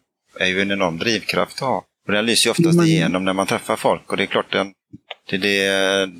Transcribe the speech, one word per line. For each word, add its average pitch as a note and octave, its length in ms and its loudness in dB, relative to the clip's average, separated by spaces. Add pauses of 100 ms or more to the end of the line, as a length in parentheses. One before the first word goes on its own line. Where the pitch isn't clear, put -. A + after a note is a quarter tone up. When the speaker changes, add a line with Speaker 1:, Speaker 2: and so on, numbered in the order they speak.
(400)
Speaker 1:
är F#2 60 2
ju F#2 140 0
en G2 100 0
enorm F#2 280 -2
drivkraft F#2 640 -2
att C3+ 60 -2
ha. G2+ 160 -2 (220)
Och G2 60 -2
den G#2 140 0
lyser A#2 220 2
ju - 20 4
oftast E3 260 4
Speaker 2:
Men E3+ 100 4
Speaker 1:
igenom F2+ 380 0
när F#2+ 80 0
man F#2+ 140 0
träffar A2 300 -2
folk. F#2+ 340 -2
Och G2 60 -2
det G2 60 0
är G2 40 0
klart, - 260 -2
den, G2 200 -2 (580)
det, G2 80 -2
det, G2 280 2 (540)